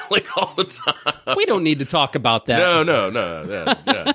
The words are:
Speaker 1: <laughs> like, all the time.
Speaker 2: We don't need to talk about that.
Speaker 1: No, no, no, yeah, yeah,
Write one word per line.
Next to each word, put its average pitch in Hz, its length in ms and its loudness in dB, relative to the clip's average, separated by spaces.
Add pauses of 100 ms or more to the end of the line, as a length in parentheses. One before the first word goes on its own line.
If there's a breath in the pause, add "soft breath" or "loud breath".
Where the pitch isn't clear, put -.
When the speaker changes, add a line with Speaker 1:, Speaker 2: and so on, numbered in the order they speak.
Speaker 1:
<laughs> - 100 -6
like, - 260 0
all 202 180 -2
the - 100 0
time. - 720 -4
Speaker 2:
We 403 100 2
don't 202 180 0
need 151 160 2
to 139 60 -2
talk 143 280 0
about 117 320 2
that. 117 140 2
Speaker 1:
No, 175 240 4
no, 127 260 2
no, 87 400 -4
yeah, 98 240 -2 (140)
yeah, 220 280 -2